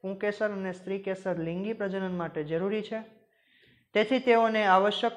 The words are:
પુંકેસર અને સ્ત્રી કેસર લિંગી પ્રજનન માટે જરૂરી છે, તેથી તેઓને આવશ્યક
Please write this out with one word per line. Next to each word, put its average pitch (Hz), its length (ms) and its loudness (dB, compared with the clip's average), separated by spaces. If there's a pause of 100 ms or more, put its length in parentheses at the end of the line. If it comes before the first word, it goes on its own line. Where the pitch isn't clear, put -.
પુંકેસર 208 480 -4
અને 190 220 -6
સ્ત્રી 190 260 -6
કેસર 190 400 -4
લિંગી 175 340 -4
પ્રજનન 190 440 -4
માટે 160 280 -4
જરૂરી 190 380 -2
છે, 220 180 -8 (920)
તેથી 214 240 4
તેઓને 226 480 4
આવશ્યક 208 500 4